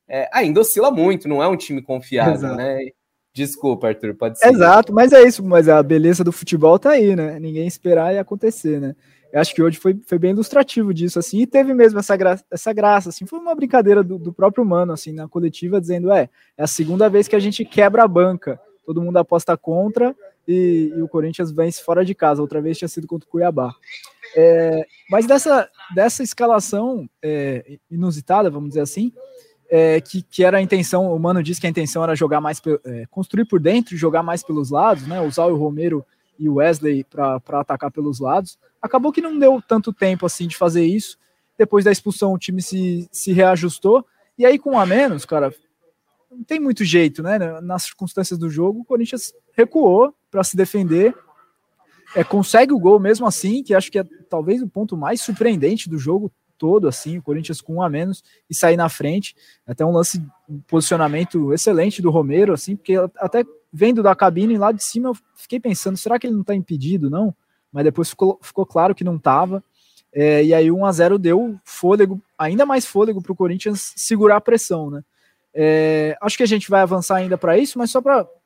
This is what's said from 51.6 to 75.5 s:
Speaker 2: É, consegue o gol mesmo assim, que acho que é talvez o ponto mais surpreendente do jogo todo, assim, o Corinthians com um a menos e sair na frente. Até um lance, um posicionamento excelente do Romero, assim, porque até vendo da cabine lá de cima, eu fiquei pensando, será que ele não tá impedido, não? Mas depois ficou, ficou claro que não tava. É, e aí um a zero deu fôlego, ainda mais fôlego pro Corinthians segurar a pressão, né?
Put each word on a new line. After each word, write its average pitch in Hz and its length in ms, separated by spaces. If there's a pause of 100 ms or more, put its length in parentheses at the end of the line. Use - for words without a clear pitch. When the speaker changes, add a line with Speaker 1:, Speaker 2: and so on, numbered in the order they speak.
Speaker 2:
É, 170 80
consegue 226 480
o 262 60
gol 190 200
mesmo 214 280
assim, 214 360
que 214 100
acho 190 180
que 208 100
é 185 40 (240)
talvez 180 320
o 240 80
ponto 202 280
mais 156 240
surpreendente 202 680
do 160 80
jogo 170 340 (280)
todo, 190 280
assim, 165 320
o 156 40
Corinthians 156 380
com 160 160
um 180 60
a 180 60
menos 170 340 (280)
e 165 40
sair 170 220
na 170 120
frente. 165 460 (320)
Até 127 180
um 170 80
lance, 170 300 (260)
um 147 120
posicionamento 156 920
excelente 190 480
do 170 80
Romero, 165 420
assim, 185 240
porque 190 180 (240)
até 220 260 (280)
vendo 220 300
da 196 120
cabine 196 440
lá 202 120
de 214 140
cima, 247 240
eu 233 80 (180)
fiquei - 240
pensando, 190 380
será 233 220
que 247 80
ele 233 100
não 196 80
tá 202 100
impedido, 156 560
não? 185 240 (380)
Mas 143 100
depois 156 260
ficou, 190 320
ficou - 240
claro 180 300
que - 80
não 175 160
tava. 175 460 (480)
É, 151 320
e 160 100
aí 160 160
um 190 160
a 196 60
zero 175 260
deu 190 460
fôlego, 190 580 (160)
ainda 180 260
mais 269 220
fôlego 202 340
pro 180 140
Corinthians 190 640
segurar 208 400
a 208 40
pressão, 185 500
né? 143 120 (500)